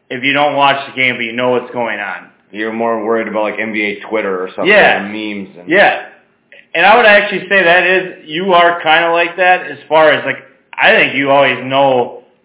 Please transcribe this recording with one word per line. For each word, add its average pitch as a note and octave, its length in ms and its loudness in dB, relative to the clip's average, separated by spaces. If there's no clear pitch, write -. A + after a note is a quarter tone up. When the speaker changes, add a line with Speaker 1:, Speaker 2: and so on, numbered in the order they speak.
Speaker 1:
if B2+ 120 -8
you C3+ 100 -2
don't C#3+ 220 0
watch C3+ 320 0
the - 120 -18
game B2+ 160 0
but A#2+ 80 -8
you A2+ 100 -6
know B2+ 180 -2
what's A#2+ 200 -4
going A2+ 280 -6
on? F2+ 300 -12
Speaker 2:
You're A2 220 -6
more A2+ 300 -4
worried G#2+ 240 -2
about, G#2 160 -4
like, G2+ 160 -4
N A2 140 -6
B G#2+ 80 -4
A G2+ 200 -4
Twitter G2 420 -6
or F#2 60 -8
something, G2+ 180 -6
Speaker 1:
Yeah. C#3 360 2
Speaker 2:
and G2+ 80 -10
memes G#2 460 -10
and F2+ 120 -20
Speaker 1:
Yeah. E3 380 2
And E3+ 120 2
I G#3 120 6
would A#3+ 80 4
actually G3+ 440 2
say G3 140 2
that F3 220 4
is, F#3 420 -2
you F3+ 260 -2
are E3+ 280 4
kinda E3 300 2
like E3+ 260 0
that F3+ 300 2
as C#3+ 100 -14
far D#3 200 6
as, B2+ 160 0
like, C3+ 120 -6
I D#3 140 4
think D3+ 240 2
you C#3 160 -2
always C3 320 2
know C3 600 0